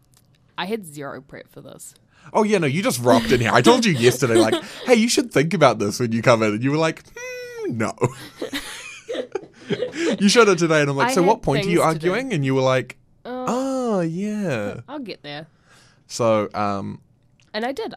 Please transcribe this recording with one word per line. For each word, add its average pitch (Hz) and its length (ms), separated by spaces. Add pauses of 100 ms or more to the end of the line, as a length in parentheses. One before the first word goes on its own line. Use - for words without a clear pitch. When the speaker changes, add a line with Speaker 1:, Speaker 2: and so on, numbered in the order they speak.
(580)
Speaker 1:
I 175 80
had 208 200
zero 143 360
prep - 260
for - 140
this. - 320 (400)
Speaker 2:
Oh, 208 80
yeah, 208 160
no, 165 80
you 151 160
just 123 180
rocked 120 320
in 123 80
here. 113 120
I 123 100
told 240 240
you 185 60
yesterday, 120 420
like, 110 300
Speaker 1:
<laughs> - 200
Speaker 2:
"Hey, 254 120
you 220 120
should 240 240
think 170 220
about 131 240
this 104 220
when 120 120
you 113 80
come 113 220
in." 107 120
And 113 80
you 135 80
were 151 60
like, 160 280 (120)
"Hmm, 480 600
no." 101 160 (460)
<laughs> - 80 (1700)
You 202 100
showed 220 200
up 175 100
today 160 220
and 143 100
I'm 139 60
like, 139 140
Speaker 1:
I 269 40
Speaker 2:
"So 185 80
Speaker 1:
had 175 60
Speaker 2:
what 220 140
point - 240
are - 20
you 170 140
Speaker 1:
things 160 120
to 156 60
do. 180 100
Speaker 2:
arguing?" 247 220
And 147 120
you 135 100
were 131 80
like, 127 340 (280)
Speaker 1:
Uh, 254 240
Speaker 2:
"Oh, 254 520
yeah." 175 880
Speaker 1:
I'll 294 100
get 220 240
there. 147 240 (600)
Speaker 2:
So, 110 480
um, 101 460 (520)
Speaker 1:
And 214 140
I 269 60
did. 392 240